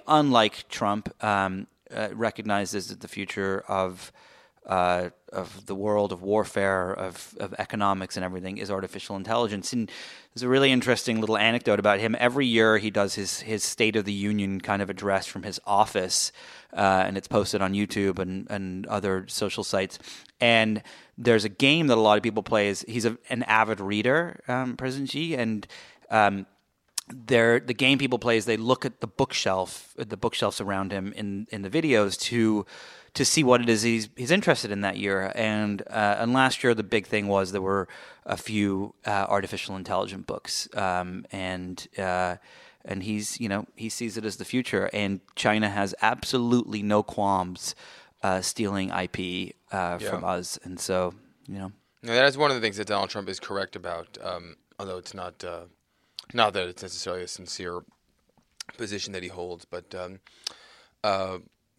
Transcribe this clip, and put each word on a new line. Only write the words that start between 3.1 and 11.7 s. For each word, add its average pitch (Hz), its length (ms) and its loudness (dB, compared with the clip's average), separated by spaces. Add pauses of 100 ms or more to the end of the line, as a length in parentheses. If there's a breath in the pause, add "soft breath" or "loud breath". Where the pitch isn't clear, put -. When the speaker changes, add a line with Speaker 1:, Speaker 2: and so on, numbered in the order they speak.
Speaker 1:
of, 95 440 -4 (520 soft breath)
uh, 90 460 2 (220)
of 95 340 -8
the 101 80 -8
world, 104 380 0
of 90 100 -10
warfare, 98 680 0
of, 92 460 -10
of 98 200 -8
economics 98 580 -2
and 92 80 -4
everything 92 340 -8
is 101 120 -8
artificial 98 460 -6
intelligence. 104 560 -2
And 117 180 -2 (420 loud breath)
there's 113 120 -10
a 123 40 -2
really 135 240 6
interesting 120 480 2
little 110 160 2
anecdote 113 420 4